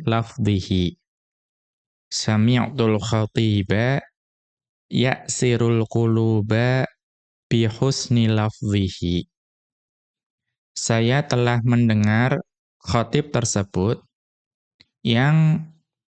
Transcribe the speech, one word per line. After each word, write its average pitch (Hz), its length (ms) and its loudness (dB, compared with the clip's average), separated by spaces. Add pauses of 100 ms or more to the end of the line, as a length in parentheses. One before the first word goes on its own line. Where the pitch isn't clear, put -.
lafdhihi. 101 920 -2 (1120)
Sami'tul 110 880 0
khatiba 110 1000 0 (920)
ya'sirul 117 960 0
quluba 113 960 0 (640)
bi 113 240 2
husni 120 560 0
lafzihi. 101 960 -2 (1500)
Saya 117 480 0
telah 120 400 0
mendengar 117 800 2 (400)
khatib 120 480 -2
tersebut 104 720 -2 (1000)
yang, 156 640 2 (420)